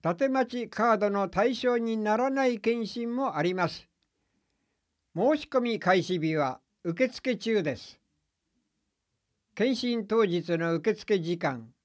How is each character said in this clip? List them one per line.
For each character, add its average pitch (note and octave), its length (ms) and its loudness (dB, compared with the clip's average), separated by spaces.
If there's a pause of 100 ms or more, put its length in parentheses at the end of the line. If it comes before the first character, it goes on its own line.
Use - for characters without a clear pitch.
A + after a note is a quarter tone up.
立 F3+ 240 0
町 B3 400 0
カ A3+ 260 2
ー G3+ 40 0
ド G3+ 120 2
の G3+ 180 0
対 A3+ 260 2
象 B3 240 0
に A3+ 180 0
な G#3+ 200 0
ら B3+ 120 2
な C4+ 180 0
い A#3+ 120 0
検 A3+ 300 -2
診 A#3 260 -6
も B3+ 220 -2
あ D3+ 60 0
り F3+ 120 0
ま F3+ 140 2
す。 - 200 -12 (1300)
申 C4 240 2
し - 100 -10
込 B3+ 120 0
み A#3 180 -2
開 F#3 240 4
始 F3+ 160 -2
日 D#3+ 160 0
は C#3 260 0 (220)
受 F3 240 0
付 B3+ 300 -4
中 G#3+ 260 0
で C#3 140 -2
す。 - 240 -20 (1500)
検 A#3 240 0
診 A#3 300 -2
当 A3 160 4
日 E3+ 340 0
の E3 160 0
受 G#3 200 0
付 G#3 260 0
時 E3+ 180 -2
間、 B2 340 -4 (120)